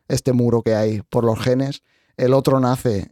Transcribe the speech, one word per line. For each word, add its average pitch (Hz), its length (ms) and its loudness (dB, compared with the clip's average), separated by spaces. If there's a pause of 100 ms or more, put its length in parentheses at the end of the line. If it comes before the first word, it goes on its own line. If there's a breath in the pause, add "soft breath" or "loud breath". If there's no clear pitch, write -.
este 131 260 -2
muro 120 300 2
que 110 100 0
hay 107 300 0
por 123 200 -2
los 113 160 0
genes, 131 440 -4 (340)
el 127 160 2
otro 135 260 2
nace 123 520 -2